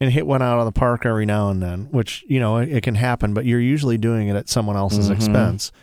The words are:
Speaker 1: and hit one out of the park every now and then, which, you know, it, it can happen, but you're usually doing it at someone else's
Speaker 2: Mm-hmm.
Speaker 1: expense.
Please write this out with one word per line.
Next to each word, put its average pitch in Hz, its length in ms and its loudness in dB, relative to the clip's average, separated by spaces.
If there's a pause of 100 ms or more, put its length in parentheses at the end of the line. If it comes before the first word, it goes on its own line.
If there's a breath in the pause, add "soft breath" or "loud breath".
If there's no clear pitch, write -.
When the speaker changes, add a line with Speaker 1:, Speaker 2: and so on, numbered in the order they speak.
Speaker 1:
and 131 120 2
hit 151 140 0
one 135 160 0
out 120 160 2
of 117 80 2
the 107 60 -4
park 120 340 0
every 110 200 0
now 104 220 0
and 95 140 0
then, 90 280 -6
which, 120 380 -2
you 135 100 2
know, 113 200 0
it, 117 120 0
it 127 120 0
can 120 120 -2
happen, 117 380 0
but 110 140 -2
you're 120 120 2
usually 127 380 0
doing 110 320 0
it 101 80 0
at - 140 -6
someone 104 260 0
else's 98 300 0
Speaker 2:
Mm-hmm. 101 80 2
Speaker 1:
expense. 107 580 0 (100)